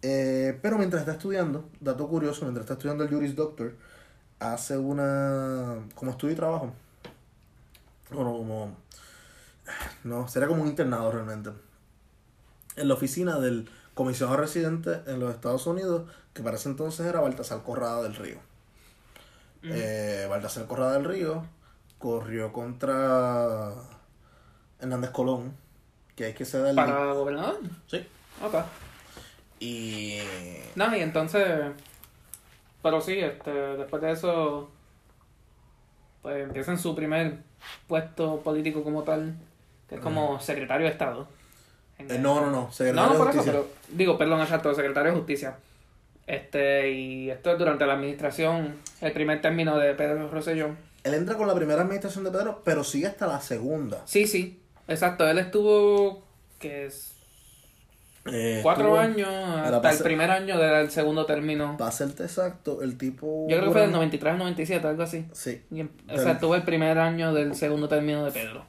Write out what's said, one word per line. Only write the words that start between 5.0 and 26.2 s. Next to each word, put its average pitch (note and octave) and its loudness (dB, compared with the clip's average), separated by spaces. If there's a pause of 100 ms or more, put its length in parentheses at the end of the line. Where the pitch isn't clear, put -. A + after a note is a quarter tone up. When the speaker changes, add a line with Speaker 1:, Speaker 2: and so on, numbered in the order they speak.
Speaker 1:
como C3 -6
estudio C#3 -2
y D#3+ -4
trabajo, D#3 -2 (1400)
bueno, C3 -4
como, A2 -8 (1300)
no, A#2+ -6
sería C3+ 0
como D#3+ 2
un D3+ 2
internado B2 0
realmente, A2 -6 (1200)
en C#3+ -2
la C#3 4
oficina D#3 -2
del A#2+ -2 (240)
comisionado C3 -2
residente E3 -2
en C3 -6
los B2 -4
Estados B2+ -4
Unidos, E3+ -2 (240)
que - -12
para A2+ -4
ese B2 -6
entonces D#3 -6
era E3+ 0
Baltasar B2 -2
Corrada A#2+ -4
del G#2+ -6
Río. F#2 -12 (1300)
Speaker 2:
Ujú. E3 -8
Speaker 1:
Eh, G#2+ -4
Baltasar G#2 -6
Corrada B2+ 0
del C#3 2
Río E3 -4 (540)
corrió A2+ -4
contra B2 0 (1040)
Hernández B2+ -4
Colón, B2+ -2 (600)
que A#2 -8